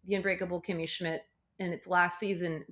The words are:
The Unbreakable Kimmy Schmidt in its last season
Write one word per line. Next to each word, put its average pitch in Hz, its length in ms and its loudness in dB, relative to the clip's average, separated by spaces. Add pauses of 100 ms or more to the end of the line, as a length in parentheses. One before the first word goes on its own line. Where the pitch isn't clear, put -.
The 190 100 0
Unbreakable 185 480 0
Kimmy 165 260 -2
Schmidt 165 340 -2 (360)
in 180 140 -2
its - 160 -8
last 175 320 4
season 175 520 -2